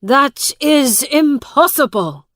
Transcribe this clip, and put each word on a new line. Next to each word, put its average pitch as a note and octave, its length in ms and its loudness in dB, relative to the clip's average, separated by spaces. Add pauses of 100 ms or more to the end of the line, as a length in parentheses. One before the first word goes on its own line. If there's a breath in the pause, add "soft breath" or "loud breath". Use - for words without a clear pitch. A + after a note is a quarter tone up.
That C4 580 -2
is D4 440 2
impossible C#4 1300 -2